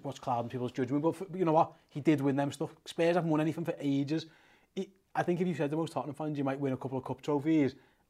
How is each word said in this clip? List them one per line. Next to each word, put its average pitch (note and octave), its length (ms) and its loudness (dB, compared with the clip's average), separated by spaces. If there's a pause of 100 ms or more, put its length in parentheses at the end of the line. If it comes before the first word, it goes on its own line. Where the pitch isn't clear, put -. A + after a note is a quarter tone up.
what's C#3 160 -10
clouding A#2+ 300 -2
people's B2 240 -4
judgment. C3+ 280 0
But D#3+ 140 2
for, F#3+ 100 -10 (100)
you F#3 100 0
know D#3+ 80 4
what? E3 180 4 (180)
He D3+ 120 -8
did D3 200 4
win C#3 140 2
them C#3 160 0
stuff. - 240 -8 (100)
Spurs E3+ 300 2
haven't E3+ 160 2
won D3+ 100 4
anything D#3+ 240 -2
for E3+ 140 -2
ages. C#3+ 460 0 (500)
He, F#3+ 140 -6 (260)
I D3+ 80 0
think F3 160 0
if F3+ 80 2
you E3+ 80 0
said C#3+ 160 -2
to D#3 60 -2
most E3 160 -2
Tottenham C#3 220 -4
fans, D3+ 220 -6
you C#3+ 60 -2
might C3+ 160 -2
win C3+ 140 0
a B2+ 40 -4
couple C3 200 -6
of B2 80 -6
cup - 160 -8
trophies D3 540 2 (340)